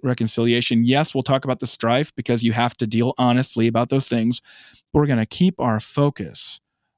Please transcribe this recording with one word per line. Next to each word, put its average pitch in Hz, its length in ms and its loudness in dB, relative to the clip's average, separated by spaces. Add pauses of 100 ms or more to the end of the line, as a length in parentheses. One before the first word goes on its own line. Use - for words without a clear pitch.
reconciliation. 120 800 2
Yes, 139 280 2
we'll 131 100 -2
talk 135 200 0
about 127 160 -2
the 127 80 -8
strife 123 480 0
because 120 280 -2
you 117 80 4
have 120 260 0
to 120 100 -2
deal 113 300 0
honestly 123 500 2
about 117 220 0
those 135 180 0
things. 120 340 0 (520)
But 147 60 2
we're 147 80 2
gonna 117 180 0
keep 180 340 0
our 113 200 0
focus - 800 -6 (360)